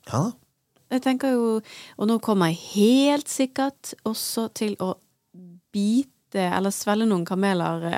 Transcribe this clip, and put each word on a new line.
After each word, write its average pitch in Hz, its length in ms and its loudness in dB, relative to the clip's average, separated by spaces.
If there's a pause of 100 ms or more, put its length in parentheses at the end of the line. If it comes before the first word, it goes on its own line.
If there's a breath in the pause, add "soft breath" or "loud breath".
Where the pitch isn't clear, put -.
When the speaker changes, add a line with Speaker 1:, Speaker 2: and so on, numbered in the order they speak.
(140)
Speaker 1:
Ja. 160 180 0 (600)
Speaker 2:
jeg 254 120 -2
tenker 262 300 0
jo, 226 280 0 (380 loud breath)
og 208 80 0
nå 226 140 2
kommer 196 320 2
jeg 170 60 -6 (180)
helt 269 500 4
sikkert 269 680 -4 (100)
også 226 500 -4
til 208 220 -4
å 185 180 -4 (760)
bite 214 340 0 (280)
eh, 180 220 0
eller 196 140 0
svelge 214 380 0
noen 175 160 2
kameler, 170 640 0
eh, 170 120 0